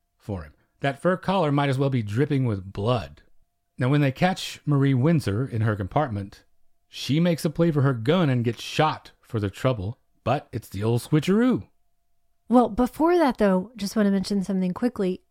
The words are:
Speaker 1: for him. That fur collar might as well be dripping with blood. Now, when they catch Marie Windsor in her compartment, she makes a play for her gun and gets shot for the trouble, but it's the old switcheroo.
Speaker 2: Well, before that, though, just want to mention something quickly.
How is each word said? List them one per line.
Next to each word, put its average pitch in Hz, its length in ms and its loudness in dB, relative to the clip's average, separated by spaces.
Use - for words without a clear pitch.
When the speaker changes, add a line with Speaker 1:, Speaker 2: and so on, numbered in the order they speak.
Speaker 1:
for 95 260 -8
him. 73 100 -18
That 139 200 -4
fur 180 160 2
collar 180 340 0
might 143 180 2
as 131 100 0
well 139 100 0
be 123 140 0
dripping 131 420 0
with 98 280 -4
blood. 104 480 -4
Now, 127 120 0
when 147 120 4
they 139 100 2
catch - 540 -2
Marie 139 280 2
Windsor 131 540 0
in 113 140 -4
her 110 140 0
compartment, 101 680 -4
she - 300 -2
makes 170 260 2
a 170 40 -2
play 165 220 2
for 147 100 0
her 135 120 2
gun 143 360 2
and 123 140 0
gets 113 180 -4
shot - 500 -2
for - 180 -6
the 101 100 -2
trouble, 113 480 -4
but 139 280 -2
it's 120 180 -10
the 98 140 -8
old 117 180 0
switcheroo. 185 640 2
Speaker 2:
Well, 233 200 4
before 262 480 2
that, 285 200 2
though, 196 380 2
just 202 200 -8
want 208 120 2
to 196 40 2
mention 196 320 -2
something 185 300 -2
quickly. 196 580 -2